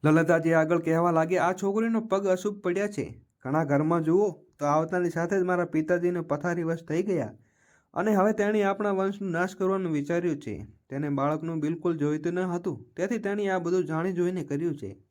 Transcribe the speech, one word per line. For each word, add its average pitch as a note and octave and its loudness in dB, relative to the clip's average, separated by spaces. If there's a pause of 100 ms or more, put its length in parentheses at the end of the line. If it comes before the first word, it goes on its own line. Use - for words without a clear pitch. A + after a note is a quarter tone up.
લલતાજી E3 4
આગળ D#3+ 4
કહેવા E3 2
લાગ્યા, E3 2
"આ F3+ 2
છોકરીનો G#3+ 0
પગ G3 0
અશુભ G3+ 0
પડ્યા F#3+ -2
છે. - -8 (200)
ઘણા D3+ 0
ઘરમાં D#3 2
જુઓ F#3 4
તો - -10
આવતાની E3 0
સાથે E3+ -2
જ - 0
મારા F3+ 0
પિતાજીને E3+ 0
પથારી E3+ -2
વશ E3 -4
થઈ E3 -2
ગયા D#3+ -2 (600)
અને G#3+ 2
હવે G3+ 4
તેણે G#3 2
આપણા G3 0
વંશનો G3 -2
નાશ F3+ -2
કરવાનું F#3+ 0
વિચાર્યું D#3+ 0
છે. G#2+ -10 (240)
તેને C#3+ -4
બાળકનું D3+ -2
બિલકુલ E3 -2
જોઈતું D#3 0
ન F3+ -2
હતું, F3 -4
તેથી G3+ -2
તેણે G3+ -2
આ F#3+ 0
બધું F3 0
જાણી D#3+ -2
જોઈને F3 -2
કર્યું C#3+ -4
છે." F#2+ -12